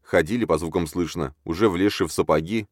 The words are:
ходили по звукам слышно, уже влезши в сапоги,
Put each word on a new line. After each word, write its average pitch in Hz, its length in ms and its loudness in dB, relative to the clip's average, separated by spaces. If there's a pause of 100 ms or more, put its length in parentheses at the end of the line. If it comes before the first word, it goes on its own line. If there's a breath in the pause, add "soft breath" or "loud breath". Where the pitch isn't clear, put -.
ходили 98 400 0
по 82 140 2
звукам 85 280 -2
слышно, 78 480 -4 (120)
уже 87 240 2
влезши 95 360 2
в 80 60 -4
сапоги, 87 600 0